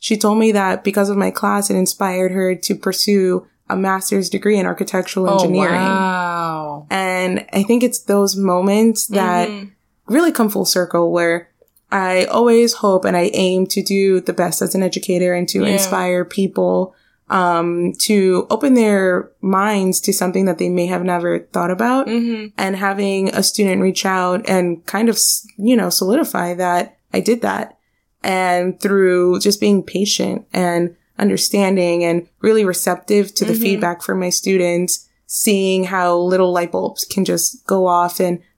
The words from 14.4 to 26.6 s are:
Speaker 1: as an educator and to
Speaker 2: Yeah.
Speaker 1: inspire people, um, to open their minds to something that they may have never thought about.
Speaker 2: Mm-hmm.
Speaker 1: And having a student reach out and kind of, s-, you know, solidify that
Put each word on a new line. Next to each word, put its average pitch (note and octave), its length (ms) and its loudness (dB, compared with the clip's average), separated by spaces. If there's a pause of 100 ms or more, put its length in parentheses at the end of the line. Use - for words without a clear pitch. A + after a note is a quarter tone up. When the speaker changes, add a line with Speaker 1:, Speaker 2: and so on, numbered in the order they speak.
Speaker 1:
as F3+ 120 -2
an F#3+ 80 0
educator F3+ 520 0
and F3 140 -2
to G3 160 -2
Speaker 2:
Yeah. G3+ 80 2
Speaker 1:
inspire F#3 520 -2
people, F#3 680 -2 (360)
um, F3 680 0
to F#3+ 500 2
open C4 240 2
their G3 560 2 (120)
minds F#3+ 580 0
to G3 120 0
something F#3+ 340 0
that F3 120 0
they F3+ 120 -2
may F3+ 160 0
have F3+ 180 -2
never F3 360 -2 (120)
thought F3 180 -2
about. B3 360 0
Speaker 2:
Mm-hmm. A3+ 400 -4 (100)
Speaker 1:
And F#3+ 200 -4
having G3 580 -2
a G3 80 0
student F#3+ 400 0
reach F#3 240 0
out F#3 420 -2
and F3 380 0
kind A3 220 0
of, G#3+ 80 0
s-, - 300 -2 (120)
you A#3 180 4
know, F#3 140 0
solidify F#3 640 0
that F3 420 -2 (160)